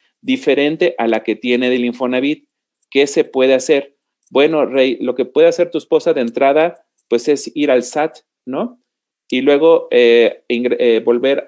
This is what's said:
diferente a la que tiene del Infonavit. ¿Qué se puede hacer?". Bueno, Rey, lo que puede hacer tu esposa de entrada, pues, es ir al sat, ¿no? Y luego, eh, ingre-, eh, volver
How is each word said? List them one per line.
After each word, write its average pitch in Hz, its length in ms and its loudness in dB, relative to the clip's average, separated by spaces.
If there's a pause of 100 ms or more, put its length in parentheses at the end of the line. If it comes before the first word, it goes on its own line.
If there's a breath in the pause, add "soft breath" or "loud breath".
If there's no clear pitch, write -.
(220)
diferente 143 760 -2
a 110 80 -4
la 110 160 0
que 110 140 -4
tiene 123 340 -2
del 123 140 -2
Infonavit. 127 640 -4 (420)
¿Qué 139 160 2
se 143 200 0
puede 131 280 2
hacer?". 139 440 -2 (340)
Bueno, 147 340 2
Rey, 131 360 0
lo 123 140 -4
que 135 100 -2
puede 165 240 2
hacer 170 200 -2
tu - 80 -6
esposa 156 360 -2
de 143 80 -2
entrada, 139 640 0 (240)
pues, 120 180 -2
es 143 260 -2
ir 147 160 -2
al 127 140 2
sat, 151 360 -6 (260)
¿no? 165 340 -8 (500)
Y 131 120 -2
luego, 147 500 2
eh, 117 560 2
ingre-, 123 320 -2
eh, 117 220 2
volver 123 460 -2